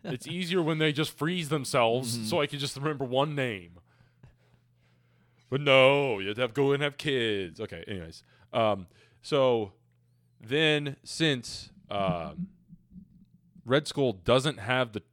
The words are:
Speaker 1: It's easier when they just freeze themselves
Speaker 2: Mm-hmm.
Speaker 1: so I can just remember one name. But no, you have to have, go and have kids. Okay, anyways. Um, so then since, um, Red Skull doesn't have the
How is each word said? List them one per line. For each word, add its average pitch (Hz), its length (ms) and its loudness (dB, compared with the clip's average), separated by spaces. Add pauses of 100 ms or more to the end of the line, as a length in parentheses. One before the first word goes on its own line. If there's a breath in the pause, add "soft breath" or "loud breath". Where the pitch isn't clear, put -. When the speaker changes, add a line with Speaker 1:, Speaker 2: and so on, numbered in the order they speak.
Speaker 1:
It's 127 240 -8
easier 175 340 -2
when 160 180 0
they 156 140 4
just 143 240 -2
freeze 165 320 -2
themselves 123 680 2
Speaker 2:
Mm-hmm. 110 80 -6
Speaker 1:
so 151 140 0
I 147 60 2
can 143 120 -8
just 139 180 -6
remember 139 280 -4
one 135 320 0
name. 92 420 -6 (1700 soft breath)
But 139 120 -2
no, 135 580 6
you 98 100 -4
have 104 80 -4
to 123 60 -2
have, 117 120 -2
go 139 180 4
and 143 100 2
have 143 140 -4
kids. 107 640 -2
Okay, 87 260 -10
anyways. 85 380 -10 (280 soft breath)
Um, 104 360 2 (340 soft breath)
so 123 500 0 (680)
then 147 640 0
since, - 680 -4 (200)
um, 95 580 -2 (1160)
Red 139 220 0
Skull 131 260 0
doesn't 123 460 0
have 120 340 -2
the 107 100 -8 (100)